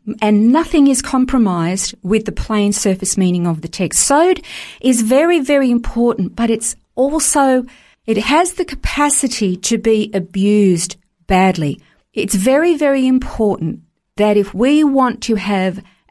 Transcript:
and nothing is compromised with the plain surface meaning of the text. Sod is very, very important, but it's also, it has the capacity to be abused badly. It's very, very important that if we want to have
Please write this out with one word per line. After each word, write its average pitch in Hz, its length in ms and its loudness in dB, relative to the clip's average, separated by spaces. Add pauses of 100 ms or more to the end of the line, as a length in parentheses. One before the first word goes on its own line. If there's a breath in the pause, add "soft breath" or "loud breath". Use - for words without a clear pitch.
(220)
and 214 300 4
nothing 311 360 2
is 269 140 2
compromised 196 1000 0
with 220 220 0
the - 80 -6
plain 208 400 -2
surface 190 440 -2
meaning 180 300 0
of 165 140 -4
the 160 80 -12
text. - 340 -4
Sod 349 380 2 (400 loud breath)
is 247 220 2
very, 302 360 2
very 269 320 0
important, 233 640 -2
but 233 140 -2
it's 226 260 -4 (200)
also, 269 720 0 (400 loud breath)
it 226 120 -2
has 311 380 0
the 349 100 -4
capacity 277 880 -2
to - 220 -4
be 220 360 0
abused 196 840 0 (280)
badly. 185 540 0 (340 soft breath)
It's 202 220 -4
very, 277 400 2
very 277 320 0
important 220 720 -2 (380)
that 208 180 2
if 202 180 0
we 277 300 2
want 269 400 0
to 226 120 0
have 190 460 -2 (300 soft breath)